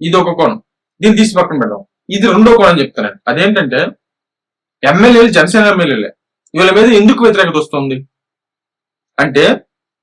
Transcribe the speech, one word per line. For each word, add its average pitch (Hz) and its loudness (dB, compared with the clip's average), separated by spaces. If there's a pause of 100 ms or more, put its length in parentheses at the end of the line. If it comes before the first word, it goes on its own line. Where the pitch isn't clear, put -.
ఇది 170 -2
ఒక 175 -2
కోణం. 170 -4 (400)
దీన్ని 208 2
తీసి 208 0
పక్కన 175 -4
పెడదాం. 104 -10 (240)
ఇది 190 -2
రెండో 220 4
కోణం 175 2
చెప్తానండి. 110 -8
అదేంటంటే 160 -2 (1000)
ఎమ్మెల్యేలు 233 4
జనసేన 185 0
ఎమ్మెల్యేలే, 160 -2 (480)
వీళ్ళ 185 2
మీద 220 4
ఎందుకు 226 2
వ్యతిరేకత 190 0
వస్తుంది 139 -6 (1120)
అంటే 156 -2 (380)